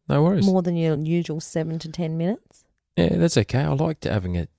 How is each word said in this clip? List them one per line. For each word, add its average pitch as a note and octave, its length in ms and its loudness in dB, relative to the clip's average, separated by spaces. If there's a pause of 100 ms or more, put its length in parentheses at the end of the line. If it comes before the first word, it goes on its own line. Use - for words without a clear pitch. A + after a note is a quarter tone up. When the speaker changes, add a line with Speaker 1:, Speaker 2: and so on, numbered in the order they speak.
Speaker 1:
No C#3+ 140 4
worries. F#3+ 240 4
Speaker 2:
More F#3+ 160 4
than E3+ 140 -2
your D#3+ 220 0
usual D#3+ 420 -2
seven D#3+ 400 -4
to E3 100 -12
ten D#3+ 260 -4
minutes. - 480 -4 (320)
Speaker 1:
Yeah, E2+ 200 2
that's F2 200 2
okay. A#2+ 260 2
I D3+ 100 -2
like D#3 280 -2
to - 120 -4
having F2+ 240 -2
a E2+ 120 -4 (100)